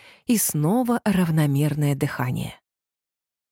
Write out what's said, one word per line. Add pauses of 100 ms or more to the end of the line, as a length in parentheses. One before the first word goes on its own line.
(280)
и
снова
равномерное
дыхание. (920)